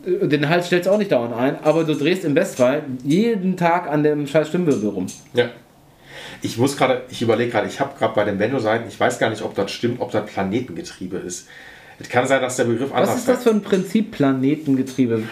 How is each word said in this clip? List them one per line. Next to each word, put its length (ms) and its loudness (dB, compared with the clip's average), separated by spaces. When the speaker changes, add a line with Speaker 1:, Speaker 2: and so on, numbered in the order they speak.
Speaker 1:
äh, 200 0
den 220 2
Hals 180 2
stellst 220 0
du 40 4
auch 60 4
nicht 140 -2
dauernd 220 2
ein, 280 0
aber 220 2
du 100 0
drehst 300 0
im 100 0
Bestfall 480 2
jeden 520 2
Tag 320 2
an 140 2
dem 240 2
scheiß 220 2
Stimmwirbel 420 2
rum. 160 -4
Speaker 2:
Ja. 140 4
Ich 160 -4
muss 180 2
gerade, 320 2
ich 140 -8
überleg 300 2
gerade, 160 2
ich 120 -6
hab 180 -6
grad 160 0
bei 100 2
den 120 -2
Banjo-Seiten, 520 0
ich 120 -8
weiß 180 0
gar 120 0
nicht, 120 -6
ob 120 -8
das 160 -2
stimmt, 320 -2
ob 80 -6
das 160 -2
Planetengetriebe 880 -6
ist. 320 -10
Es 100 -14
kann 180 2
sein, 160 2
dass 140 -2
der 80 2
Begriff 280 -2
anders 180 2
Speaker 1:
Was 100 -2
ist 80 -2
das 80 4
Speaker 2:
heißt. 80 -4
Speaker 1:
für 60 4
ein 120 2
Prinzip, 480 0
Planetengetriebe? 1200 0